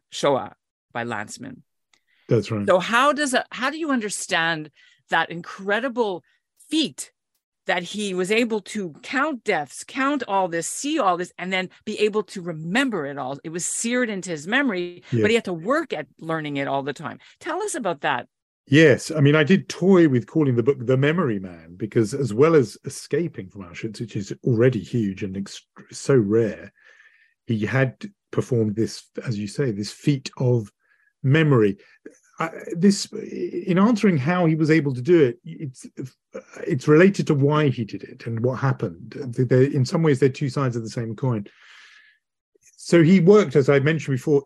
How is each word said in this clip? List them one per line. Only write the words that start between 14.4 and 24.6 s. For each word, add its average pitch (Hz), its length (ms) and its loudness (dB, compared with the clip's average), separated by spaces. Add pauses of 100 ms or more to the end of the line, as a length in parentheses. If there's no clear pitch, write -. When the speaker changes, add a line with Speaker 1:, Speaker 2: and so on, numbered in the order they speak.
Speaker 1:
memory, 185 560 -2 (100)
Speaker 2:
Yes. 117 80 0
Speaker 1:
but 208 100 2
he 233 40 2
had 233 100 0
to 190 80 -6
work 214 400 -4
at 156 140 -8 (120)
learning 160 380 -6
it 139 100 -4
all 135 160 -4
the 139 120 -6
time. 139 240 -12 (220)
Tell 339 220 -6
us 427 120 -6
about 196 260 -6
that. 135 260 -4 (400)
Speaker 2:
Yes. 139 440 6
I 156 100 -2
mean, 143 160 6
I 156 80 4
did 165 240 2
toy 175 400 4
with 127 180 0
calling 139 300 0
the 117 60 2
book 113 180 2
The 123 160 0
Memory 143 420 0
Man, 85 380 -16
because 110 380 -2
as 135 180 -2
well 147 220 4
as 123 300 4
escaping 139 640 -6
from 101 120 -16
Auschwitz, 92 380 -12
which 113 160 -10
is 104 160 -8 (120)
already 120 360 4